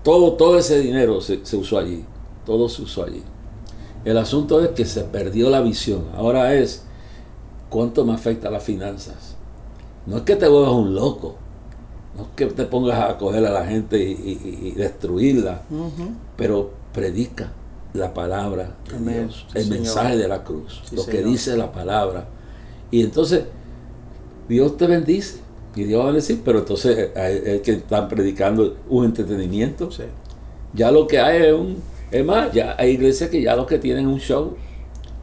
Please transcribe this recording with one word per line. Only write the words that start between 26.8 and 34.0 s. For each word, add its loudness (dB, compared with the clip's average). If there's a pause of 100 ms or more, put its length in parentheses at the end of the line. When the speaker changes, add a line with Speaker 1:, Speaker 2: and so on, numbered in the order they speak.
Speaker 1:
eh, 0 (140)
es -2
que 2
están 0
predicando 2 (120)
un 4
entretenimiento. -2
Speaker 2:
Sí. -10 (680)
Speaker 1:
Ya 4
lo 8
que 4
hay 4
es 8
un, -2 (340)
es 2
más, 2
ya 0
hay 4
iglesias 2
que 0
ya 4
lo 0
que 2
tienen 0